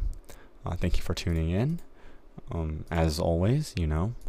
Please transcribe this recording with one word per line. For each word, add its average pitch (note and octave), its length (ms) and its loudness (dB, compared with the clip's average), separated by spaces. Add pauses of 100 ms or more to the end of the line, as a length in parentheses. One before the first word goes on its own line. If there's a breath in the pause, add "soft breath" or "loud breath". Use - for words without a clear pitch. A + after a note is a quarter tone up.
(640 loud breath)
Uh, F#2 120 -2
thank F2 180 2
you - 80 6
for F#2 100 0
tuning D#2+ 360 0
in. B2+ 320 0 (680 soft breath)
Um, D#2+ 380 -4
as D#2+ 300 2
always, F#2 580 2
you F2 80 2
know, E2 300 0 (140)